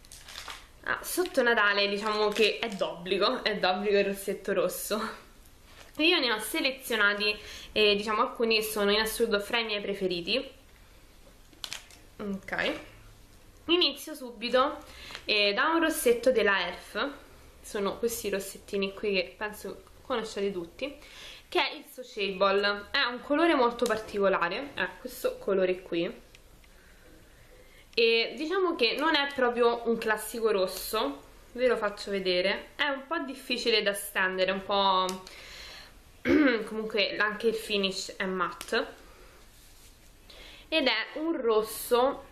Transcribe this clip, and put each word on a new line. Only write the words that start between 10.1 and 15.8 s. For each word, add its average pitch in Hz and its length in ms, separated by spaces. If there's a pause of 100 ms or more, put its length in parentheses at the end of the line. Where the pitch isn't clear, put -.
Ok, 190 560 (920)
inizio 311 480
subito, 254 640 (480)
eh, 208 260
da 262 160
un 330 120